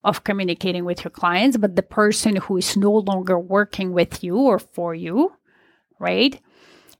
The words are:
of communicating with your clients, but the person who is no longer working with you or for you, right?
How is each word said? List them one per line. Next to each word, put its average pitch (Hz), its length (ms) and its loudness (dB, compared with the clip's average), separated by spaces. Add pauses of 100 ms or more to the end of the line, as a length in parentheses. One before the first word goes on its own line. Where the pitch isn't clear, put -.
of - 200 -2
communicating 180 600 -2
with 175 180 -6
your 175 60 -12
clients, 202 480 0
but 202 180 0
the 185 60 4
person 208 540 0
who 190 220 -2
is 180 200 -2
no 202 140 4
longer 190 480 0
working 190 520 -2
with 175 320 -2
you 175 140 -2
or 247 220 4
for 170 340 -6
you, 180 380 0 (640)
right? 185 420 0 (600)